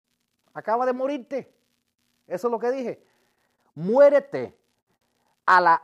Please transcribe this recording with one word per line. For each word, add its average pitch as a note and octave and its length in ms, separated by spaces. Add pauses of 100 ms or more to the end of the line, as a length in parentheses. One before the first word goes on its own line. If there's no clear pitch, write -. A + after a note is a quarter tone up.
(540)
Acaba A3 320
de B3+ 80
morirte. C4 580 (760)
Eso F3+ 200
es A#3+ 40
lo A3+ 80
que A#3+ 120
dije. B3 320 (720)
Muérete A#3 840 (880)
a F#3 140
la E3+ 240